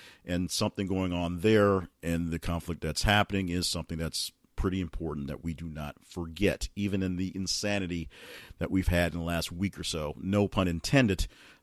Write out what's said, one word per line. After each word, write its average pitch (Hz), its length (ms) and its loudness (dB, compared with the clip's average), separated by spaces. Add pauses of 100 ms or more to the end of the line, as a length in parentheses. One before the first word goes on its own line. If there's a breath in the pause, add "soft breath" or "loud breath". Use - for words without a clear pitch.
(240 loud breath)
and 90 280 -2
something 104 360 -2
going 92 240 0
on 87 280 -2
there 101 500 6 (140)
and 85 280 0
the 80 80 -2
conflict 85 420 -4
that's 78 220 -2
happening 101 460 4
is 87 180 0
something 82 300 -4
that's - 340 -4 (240)
pretty 95 240 0
important 76 480 -4
that 71 160 -10
we 82 100 -4
do 82 160 -8
not 76 340 -10
forget, 85 720 -2
even 101 280 0
in 92 120 0
the 92 200 -2
insanity 92 760 -2 (480 loud breath)
that - 140 -4
we've 92 160 2
had 87 260 2
in 85 60 -4
the 82 60 -4
last 85 260 -2
week 87 280 -4
or 78 40 -8
so. 76 360 -4
No 98 280 2
pun 92 200 2
intended, 95 600 2 (360 soft breath)